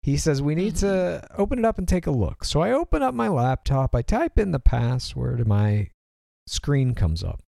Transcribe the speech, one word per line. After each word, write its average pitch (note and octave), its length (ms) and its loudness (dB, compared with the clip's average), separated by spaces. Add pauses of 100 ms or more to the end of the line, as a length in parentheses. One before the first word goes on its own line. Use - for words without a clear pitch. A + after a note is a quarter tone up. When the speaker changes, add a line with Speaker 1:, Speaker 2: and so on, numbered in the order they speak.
Speaker 1:
he C#3+ 140 0
says, C#3+ 240 0
"We D3 140 0
need F#3+ 220 -2
Speaker 2:
Mm-hmm. G3 100 0
Speaker 1:
to F3+ 400 -2 (100)
open G3+ 220 0
it A3+ 80 0
up A3+ 100 0
and F#3 100 -4
take F3+ 200 0
a E3 60 -2
look." G#2+ 320 0
So D3+ 180 0
I G3+ 100 0
open D#4 300 0
up B3+ 120 0
my A#3 140 -2
laptop, C3+ 680 0
I B2 60 2
type C4+ 380 0
in G3 140 0
the C3+ 80 -2
password, B2 800 0
and A2+ 80 0
my G#2 420 2 (560)
screen C3+ 480 0
comes F2 280 0
up. F2+ 180 -8 (140)